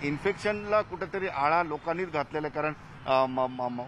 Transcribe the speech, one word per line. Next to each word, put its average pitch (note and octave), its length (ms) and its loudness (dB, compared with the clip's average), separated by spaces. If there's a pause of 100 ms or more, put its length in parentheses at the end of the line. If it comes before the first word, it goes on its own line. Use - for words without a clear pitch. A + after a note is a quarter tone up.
इन्फेक्शनला G#3 800 0
कुठेतरी F#3 460 -4
आळा D3+ 360 4
लोकांनीच E3 480 -2
घातलेला D3+ 360 -2
आहे, D3 140 -4
कारण, D3+ 120 0 (320)
अ, C3 200 6
म-, B2+ 240 2
म-, B2+ 220 -2
म-, B2 160 -6